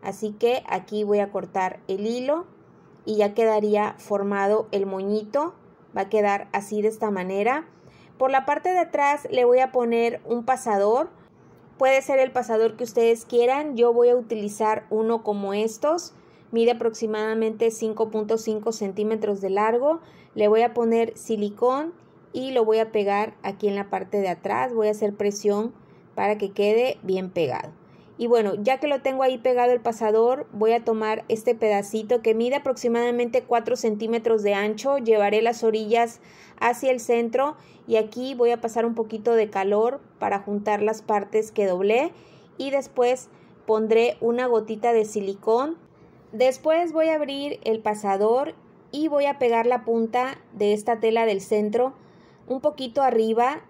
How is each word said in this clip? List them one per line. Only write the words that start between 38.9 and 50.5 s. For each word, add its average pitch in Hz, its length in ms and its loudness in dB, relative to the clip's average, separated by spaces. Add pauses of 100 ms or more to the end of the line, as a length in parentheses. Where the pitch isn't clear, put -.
poquito 226 400 -2
de 214 160 2
calor 208 500 0 (180)
para 202 200 -2
juntar 202 420 -2
las 214 220 -2
partes 214 500 -2
que 202 140 0
doblé 202 440 0 (460)
y 269 140 -6
después 254 580 -2 (380)
pondré 220 560 2
una 240 240 0
gotita 226 480 0
de 220 100 4
silicón. 220 720 -2 (560)
Después 302 600 0
voy 320 140 2
a 320 80 2
abrir 285 480 -6
el 220 160 0
pasador 214 760 0 (380)
y 302 160 -2
voy 285 180 2
a 285 120 -2
pegar 233 280 2
la 240 180 0
punta 233 540 -2 (160)